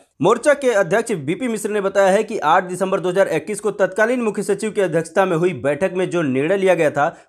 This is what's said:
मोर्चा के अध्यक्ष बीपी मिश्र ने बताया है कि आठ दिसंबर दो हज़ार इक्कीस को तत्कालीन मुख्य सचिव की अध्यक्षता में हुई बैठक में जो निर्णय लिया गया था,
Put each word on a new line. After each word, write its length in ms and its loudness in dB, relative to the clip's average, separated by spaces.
मोर्चा 340 4
के 160 0
अध्यक्ष 420 0
बीपी 340 -4
मिश्र 220 -4
ने 120 -2
बताया 280 2
है 140 4
कि 160 -6
आठ 240 4
दिसंबर 360 -2
दो 100 -4
हज़ार 200 2
इक्कीस 300 -4
को 140 -2
तत्कालीन 480 0
मुख्य 220 -2
सचिव 280 -2
की 100 -2
अध्यक्षता 440 0
में 120 0
हुई 180 0
बैठक 380 -2
में 160 -2
जो 140 -2
निर्णय 340 0
लिया 180 2
गया 160 2
था, 240 -2